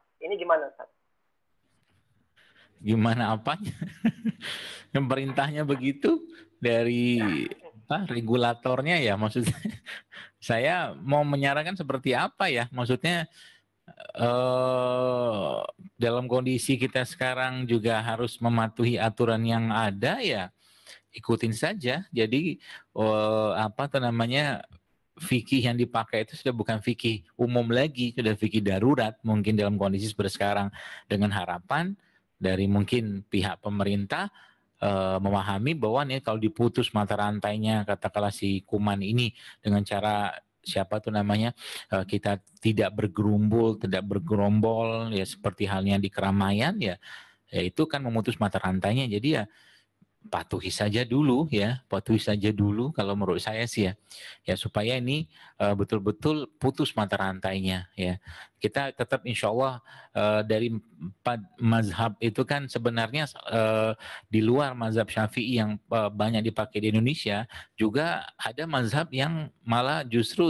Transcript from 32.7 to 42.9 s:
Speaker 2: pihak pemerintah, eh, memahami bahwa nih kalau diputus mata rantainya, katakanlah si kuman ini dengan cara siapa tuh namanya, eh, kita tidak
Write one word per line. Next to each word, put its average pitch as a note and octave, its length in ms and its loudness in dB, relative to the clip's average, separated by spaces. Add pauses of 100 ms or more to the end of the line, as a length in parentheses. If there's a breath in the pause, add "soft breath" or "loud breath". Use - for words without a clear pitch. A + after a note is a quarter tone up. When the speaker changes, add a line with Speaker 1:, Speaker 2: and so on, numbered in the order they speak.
Speaker 2:
pihak F#2+ 320 -2
pemerintah, G2+ 640 -2 (540 soft breath)
eh, F#2+ 400 0
memahami G2+ 560 0
bahwa A#2 240 0
nih C3+ 160 -4
kalau A2 240 -4
diputus A#2 480 2
mata G#2 240 2
rantainya, G#2 720 0
katakanlah G2+ 480 -2
si G2 320 -2
kuman G#2 340 0
ini A#2 300 0 (320 loud breath)
dengan G2+ 240 2
cara G#2 480 0 (300)
siapa G2 340 -2
tuh G#2+ 140 -6
namanya, G#2+ 400 2 (400 loud breath)
eh, F#2+ 160 0
kita G2+ 320 -2 (180)
tidak G#2+ 380 2